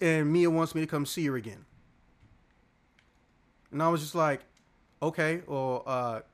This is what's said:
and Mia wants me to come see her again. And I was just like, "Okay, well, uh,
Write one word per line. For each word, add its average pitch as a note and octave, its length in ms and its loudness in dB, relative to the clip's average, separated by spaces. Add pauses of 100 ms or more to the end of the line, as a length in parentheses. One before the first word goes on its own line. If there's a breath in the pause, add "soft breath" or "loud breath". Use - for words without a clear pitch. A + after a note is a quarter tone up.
and D#3+ 320 4
Mia E3+ 160 6
wants D#3+ 260 2
me D#3 60 0
to D#3 60 -4
come D3 180 -2
see E3 220 -4
her C3+ 100 -2
again. G#2 260 -10 (2000)
And C#3+ 100 -4
I E3 80 2
was E3+ 120 0
just D3 140 -10
like, D3+ 260 2 (600)
"Okay, D#3+ 460 -2
well, C3 380 -2
uh, B2 360 -4 (120)